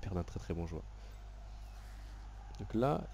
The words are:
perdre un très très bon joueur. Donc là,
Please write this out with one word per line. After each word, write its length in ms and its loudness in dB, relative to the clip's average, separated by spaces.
perdre 180 2
un 60 4
très 140 -2
très 160 2
bon 120 2
joueur. 160 -2
Donc 140 -4
là, 280 8